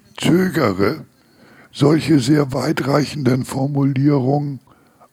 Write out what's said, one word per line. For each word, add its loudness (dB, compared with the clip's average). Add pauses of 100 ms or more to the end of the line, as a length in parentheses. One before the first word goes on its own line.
(160)
zögere, 0 (680)
solche 2
sehr 0
weitreichenden -2
Formulierungen 0 (540)